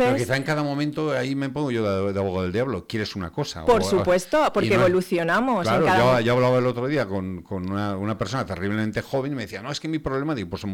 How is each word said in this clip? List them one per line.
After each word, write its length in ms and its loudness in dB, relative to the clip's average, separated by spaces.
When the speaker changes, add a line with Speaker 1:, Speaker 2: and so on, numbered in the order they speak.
Speaker 1:
Pero 120 4
quizá 180 0
en 80 -2
cada 200 0
momento, 500 -2
ahí 200 -2
me 160 -2
pongo 220 -4
yo 360 0
de, 40 0
de 80 -2
abogado 240 0
del 80 -2
diablo, 360 -2
quieres 280 -4
una 160 -4
cosa, 320 -6
Speaker 2:
Por 200 4
Speaker 1:
o, 20 -2
Speaker 2:
supuesto, 640 2
Speaker 1:
y 40 0
Speaker 2:
porque 200 0
Speaker 1:
no 40 6
es 60 4
Speaker 2:
evolucionamos 840 2
en 60 2
Speaker 1:
Claro, 140 4
Speaker 2:
cada 120 4
Speaker 1:
yo, 140 6
Speaker 2:
mo- 80 4
Speaker 1:
yo 140 2
hablaba 240 4
el 80 4
otro 220 0
día 200 0
con, 340 -4
con 300 -6
una, 240 -2
una 220 -2
persona 280 -4
terriblemente 560 -2
joven 300 -4
y 40 -4
me 80 -6
decía, 180 -10
"No, 100 -8
es 80 -6
que 80 -8
mi 120 -2
problema", 360 -2
digo, 140 -4
"Pues 140 -8